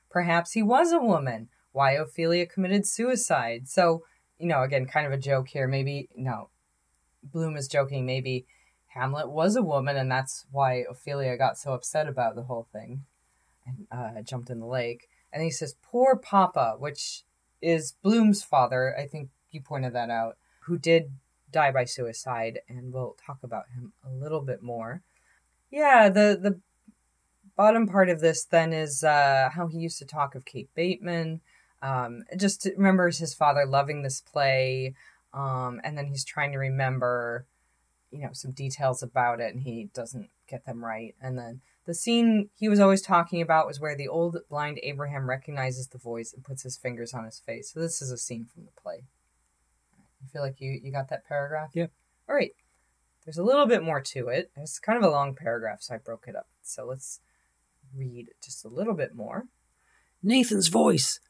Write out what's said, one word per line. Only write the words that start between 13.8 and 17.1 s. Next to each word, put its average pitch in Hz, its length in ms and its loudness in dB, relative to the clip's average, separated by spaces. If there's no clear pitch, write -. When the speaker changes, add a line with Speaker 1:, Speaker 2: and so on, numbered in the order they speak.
Speaker 1:
uh, 117 320 -10
jumped 120 280 -10
in 117 100 -8
the 113 60 -10
lake. 120 420 -6
And 156 100 -6
he 165 80 -2
says, - 320 -8
"Poor 254 340 4
Papa," 175 600 2
which - 460 -10